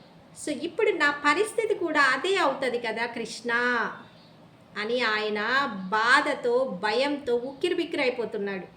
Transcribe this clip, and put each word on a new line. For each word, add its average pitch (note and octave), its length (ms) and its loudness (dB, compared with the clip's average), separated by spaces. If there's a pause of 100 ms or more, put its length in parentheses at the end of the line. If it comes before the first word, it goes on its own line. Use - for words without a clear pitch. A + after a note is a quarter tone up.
(440)
So C#4 160 -4
ఇప్పుడు G#4+ 300 0
నా D4+ 200 2
పరిస్థితి F#4 640 0
కూడా D4+ 280 2
అదే C4+ 340 2
అవుతది C4 420 0
కదా A3+ 280 -4
కృష్ణ A#3 460 -6 (1200)
అని A3+ 240 -2
ఆయన G#3+ 680 0
బాధతో, A#3 1160 2
భయంతో B3 520 0
ఉక్కిరిబిక్కిరైపోతున్నాడు. A#3+ 1300 -2 (100)